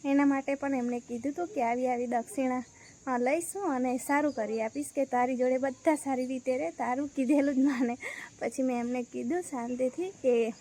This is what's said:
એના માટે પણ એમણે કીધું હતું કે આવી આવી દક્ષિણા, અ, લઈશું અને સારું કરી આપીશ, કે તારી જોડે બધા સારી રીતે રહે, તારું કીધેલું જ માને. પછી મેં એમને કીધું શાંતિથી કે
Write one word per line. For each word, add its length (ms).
એના 200
માટે 300
પણ 200
એમણે 240
કીધું 320
હતું 160
કે 160
આવી 240
આવી 200
દક્ષિણા, 560
અ, 100
લઈશું 580
અને 220
સારું 360
કરી 280
આપીશ, 240
કે 100
તારી 300
જોડે 220
બધા 380
સારી 300
રીતે 320
રહે, 140
તારું 360
કીધેલું 480
જ 20
માને. 400
પછી 240
મેં 160
એમને 240
કીધું 380
શાંતિથી 680
કે 520